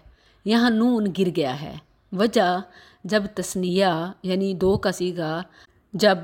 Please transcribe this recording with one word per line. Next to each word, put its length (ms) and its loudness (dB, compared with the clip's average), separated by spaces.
یہاں 260 2
نون 360 2
گر 180 2
گیا 240 -2
ہے۔ 160 -12
وجہ 480 2
جب 180 0
تثنیہ 760 0
یعنی 320 -2
دو 240 2
کا 140 0
صیغہ 500 -4
جب 320 4